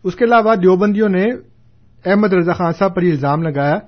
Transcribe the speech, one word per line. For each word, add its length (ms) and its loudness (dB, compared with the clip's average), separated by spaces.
اس 120 -6
کے 100 0
علاوہ 300 2
دیوبندیوں 540 2
نے 160 0
احمد 280 2
رضا 200 0
خان 180 -2
صاحب 240 -2
پر 60 -2
یہ 100 0
الزام 300 -2
لگایا 460 -2